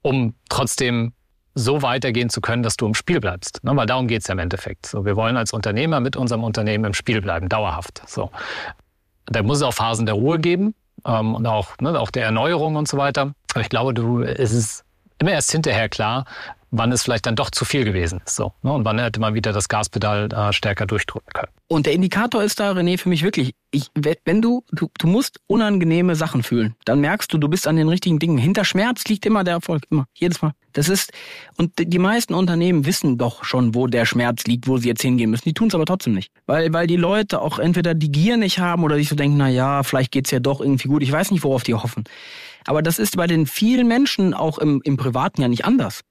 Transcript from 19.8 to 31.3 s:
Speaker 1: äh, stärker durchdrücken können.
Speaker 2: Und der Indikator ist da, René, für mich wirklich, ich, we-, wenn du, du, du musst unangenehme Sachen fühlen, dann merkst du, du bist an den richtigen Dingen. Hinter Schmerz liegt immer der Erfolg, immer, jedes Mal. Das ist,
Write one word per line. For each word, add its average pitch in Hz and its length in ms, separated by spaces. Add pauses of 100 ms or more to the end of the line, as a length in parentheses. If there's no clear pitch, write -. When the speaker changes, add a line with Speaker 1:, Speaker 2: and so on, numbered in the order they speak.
Speaker 1:
äh, 104 200
stärker 104 320
durchdrücken - 480
können. - 200 (160)
Speaker 2:
Und 156 180
der 151 80
Indikator 202 480
ist 208 180
da, 202 120
René, 180 260
für - 100
mich 165 140
wirklich, 165 320 (160)
ich, 143 240
we-, 151 300
wenn 202 180
du, 240 200 (100)
du, 160 160 (100)
du - 80
musst 208 400
unangenehme 180 720
Sachen 156 260
fühlen, 113 320 (100)
dann 143 160
merkst 165 320
du, 160 60
du 147 100
bist 180 180
an 156 100
den 156 120
richtigen 175 300
Dingen. 165 180
Hinter 180 280
Schmerz 220 400
liegt 208 220
immer 208 160
der 175 120
Erfolg, 170 360
immer, 143 220
jedes 175 300
Mal. 156 100 (220)
Das 147 140
ist, 196 240 (440)